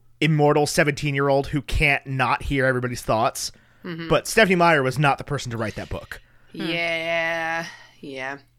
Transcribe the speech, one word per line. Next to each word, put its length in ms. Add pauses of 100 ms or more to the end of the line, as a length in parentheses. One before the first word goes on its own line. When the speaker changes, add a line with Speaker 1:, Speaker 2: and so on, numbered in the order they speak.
(220)
Speaker 1:
immortal 440
seventeen-year-old 840
who 140
can't 460
not 340
hear 240
everybody's 380
thoughts. 480 (340)
Speaker 2:
Mm-hmm. 240
Speaker 1:
But 180
Stephenie 280
Meyer 280
was 140
not 220
the 40
person 280
to 60
write 180
that 140
book. 300 (320)
Speaker 3:
Hmm. 120
Speaker 2:
Yeah. 1040 (360)
Yeah. 360 (220)